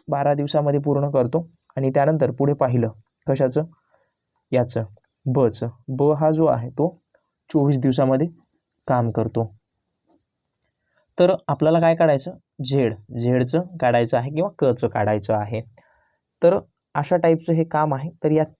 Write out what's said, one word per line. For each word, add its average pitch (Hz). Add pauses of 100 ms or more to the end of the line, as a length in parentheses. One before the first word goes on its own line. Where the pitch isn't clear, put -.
बारा 143
दिवसामध्ये 147
पूर्ण 143
करतो. 131 (300)
आणि 135
त्यानंतर 143
पुढे 139
पाहिलं 120 (360)
कशाचं, 135 (880)
याचं, 123 (420)
बचं, 123 (220)
ब 143
हा 156
जो 160
आहे 123
तो 143 (540)
चोवीस 143
दिवसामध्ये 135 (600)
काम 120
करतो. 113 (1700)
तर 180 (160)
आपल्याला 156
काय 165
काढायचं? 165 (300)
झेड, 127 (180)
झेडचं 127
काढायचं 120
आहे 123
किंवा 165 (100)
कचं 123
काढायचं 107
आहे. 107 (840)
तर 180 (360)
अशा 147
टाईपचं 165
हे 165
काम 151
आहे. 143 (140)
तर 156
या 156 (160)